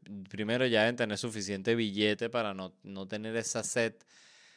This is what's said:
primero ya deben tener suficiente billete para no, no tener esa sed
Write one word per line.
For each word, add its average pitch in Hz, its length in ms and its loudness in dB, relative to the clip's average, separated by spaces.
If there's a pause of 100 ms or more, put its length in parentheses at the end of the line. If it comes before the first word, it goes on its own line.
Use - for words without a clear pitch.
(300)
primero 113 380 0
ya 113 140 6
deben 117 140 4
tener 110 220 0
suficiente 104 560 -2
billete 107 560 2
para 113 240 -2
no, 95 300 -8
no 98 240 -10
tener 107 280 -6
esa 113 280 -2
sed 113 320 0 (600)